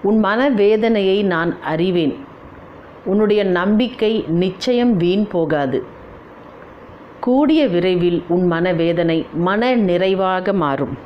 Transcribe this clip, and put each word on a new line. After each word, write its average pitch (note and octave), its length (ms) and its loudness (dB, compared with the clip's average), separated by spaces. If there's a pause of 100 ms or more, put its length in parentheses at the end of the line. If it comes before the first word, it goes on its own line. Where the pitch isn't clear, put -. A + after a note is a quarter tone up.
உன் G#3+ 160 2
மன A3 300 2
வேதனையை G#3 720 2
நான் E3+ 380 -2
அறிவேன். E3 540 0 (880)
உன்னுடைய G#3 380 2
நம்பிக்கை G#3+ 840 0
நிச்சயம் F#3 720 0
வீண் F#3 300 0
போகாது. D3+ 560 -2 (1400)
கூடிய C#4 480 2
விரைவில் F3 600 0
உன் F3+ 200 2
மனவேதனை E3 840 0
மன G3+ 420 0
நிறைவாக F#3 760 0
மாறும். C#3 520 -2